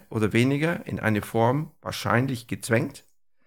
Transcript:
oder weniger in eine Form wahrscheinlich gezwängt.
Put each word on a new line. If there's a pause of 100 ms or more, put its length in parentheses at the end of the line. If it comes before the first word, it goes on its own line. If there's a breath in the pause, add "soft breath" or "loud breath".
oder
weniger
in
eine
Form (100)
wahrscheinlich
gezwängt. (420)